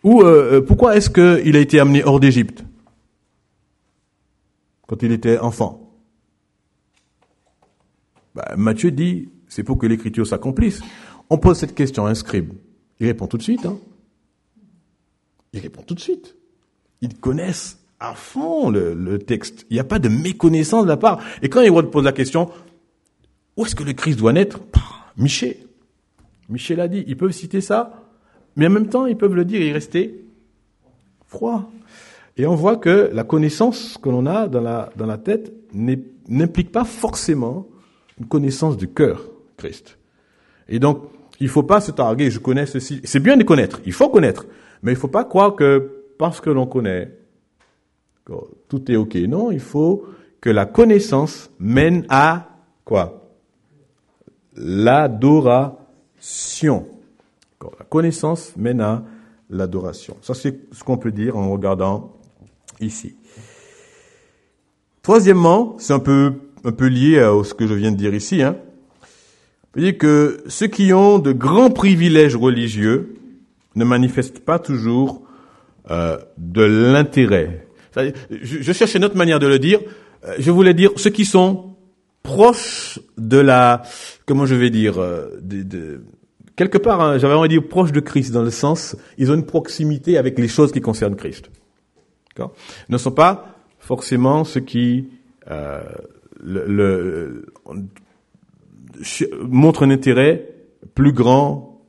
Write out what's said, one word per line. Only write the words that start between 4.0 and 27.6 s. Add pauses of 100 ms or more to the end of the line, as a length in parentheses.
quand
il
était
enfant ? (2500)
Bah,
Matthieu
dit, (200)
c'est
pour
que
l'écriture
s'accomplisse. (480)
On
pose
cette
question
à
un
scribe. (460)
Il
répond
tout
de
suite,
hein. (1700)
Il
répond
tout
de
suite. (680)
Ils
connaissent (200)
à
fond
le,
le
texte.
Il
n'y
a
pas
de
méconnaissance
de
la
part. (220)
Et
quand
Hérode
pose
la
question, « (1080)
Où
est-ce
que
le
Christ
doit
naître ? » (120)
Pah, (360)
Michée. (840)
Michée
l'a
dit.
Ils
peuvent
citer
ça, (520)